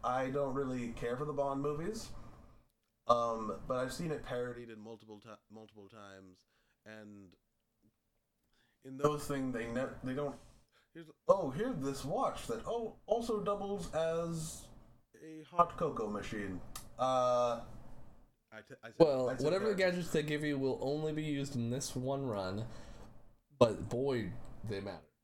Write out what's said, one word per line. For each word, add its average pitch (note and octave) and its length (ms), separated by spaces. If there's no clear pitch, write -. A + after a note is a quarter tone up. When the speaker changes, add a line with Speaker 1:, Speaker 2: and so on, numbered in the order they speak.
Speaker 1:
I B2+ 260
don't C#3 240
really B2+ 400
care B2 240
for D3 80
the D3 80
Bond C#3 280
movies, D#3 500
um, A2+ 600
but B2+ 100
I've B2+ 160
seen E3 180
it C#3 140
parodied B2 440
in A2 100
multiple G#2+ 400
ti-, A2+ 100
multiple G#2 400
times, F#2+ 480
and G#2 480
in C3 140
those D3 300
things, C3 260
they A2+ 140
ne-, B2+ 180
they C3 100
don't. C#3 220
Here's, E3 140
oh, F3 220
here's G3+ 300
this C3+ 260
watch G#3 420
that, A2+ 180
oh, A3+ 300
also A3+ 360
doubles G3 520
as E3 760
a D#3 260
hot - 280
cocoa A#2 320
machine. G2+ 520
Uh, B2 640
I A2 140
t-, C3+ 160
I A2+ 40
said, A2+ 100
Speaker 2:
Well, C3 320
Speaker 1:
I B2+ 60
said C#3 80
Speaker 2:
whatever F#3 220
Speaker 1:
parodied. G#3 200
Speaker 2:
gadgets F3 260
they D3+ 120
give D3+ 220
you D3 120
will C3+ 240
only D#3 300
be D#3 120
used C#3 320
in A#2 140
this C3 260
one C3+ 300
run, G2+ 400
but G#2 300
boy, B2 420
they G2 100
matter. G2 220